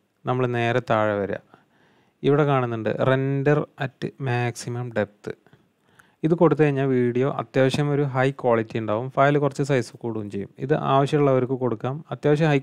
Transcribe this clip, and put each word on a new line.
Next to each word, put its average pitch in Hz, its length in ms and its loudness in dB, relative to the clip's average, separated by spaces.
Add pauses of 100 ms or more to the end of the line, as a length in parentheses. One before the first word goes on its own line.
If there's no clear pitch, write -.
(300)
നമ്മൾ 127 140 0 (140)
നേരെ 117 240 0 (100)
താഴെ 107 300 2
വരിക. 98 180 -4 (880)
ഇവിടെ 143 220 4
കാണുന്നുണ്ട് 117 420 -2 (180)
render 139 480 2 (280)
at - 180 -12 (240)
maximum 120 580 -4 (120)
depth. - 300 -6 (960)
ഇത് 160 160 2
കൊടുത്തു 147 240 4
കഴിഞ്ഞാൽ 139 220 0 (100)
വീഡിയോ 123 320 0 (120)
അത്യാവശ്യം 131 520 0
ഒരു 143 100 0 (100)
ഹൈ 131 120 2 (160)
ക്വാളിറ്റി 117 400 0
ഉണ്ടാവും, 110 340 -4
ഫയൽ 143 280 4
കുറച്ച് 143 260 -2
സൈസ് 131 340 -2
കൂടുകയും 110 300 -6
ചെയ്യും. 98 180 -8 (140)
ഇത് 139 80 0 (200)
ആവശ്യമുള്ളവർക്ക് 135 720 2
കൊടുക്കാം. 123 320 -4 (180)
അത്യാവശ്യം 147 380 2
ഹൈ 139 120 4